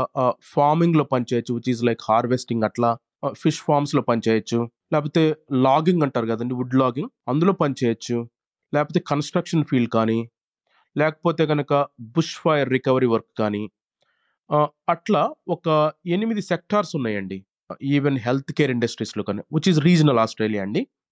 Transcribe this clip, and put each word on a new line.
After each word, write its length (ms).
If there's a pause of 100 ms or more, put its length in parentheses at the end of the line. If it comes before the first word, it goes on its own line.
(180)
ఆ, 240
ఫార్మింగ్‌లో 600
పనిచేయొచ్చు, 520
which 200
is 100
like 140 (120)
harvesting 540
అట్లా, 320 (280)
ఆ, 20
fish 340
ఫార్మ్స్‌లో 400
పనిచేయొచ్చు, 680 (240)
లేకపోతే 420 (160)
logging 520
అంటారు 220
కదండి, 280
wood 220
logging, 340 (180)
అందులో 260
పనిచేయొచ్చు, 760 (440)
లేకపోతే 260
construction 640
field 260
కానీ, 400 (680)
లేకపోతే 480
కనుక 420 (140)
bush 340
fire 340
recovery 380
work 320
కానీ, 320 (800)
ఆ, 180 (200)
అట్లా 440 (140)
ఒక 460 (120)
ఎనిమిది 360
sectors 540
ఉన్నాయండి. 500 (400)
Even 320
హెల్త్ 340
కేర్ 200
ఇండస్ట్రీస్‌లో 520
కానీ, 180 (120)
which 200
is 100
regional 360
Australia 440
అండి. 240 (240)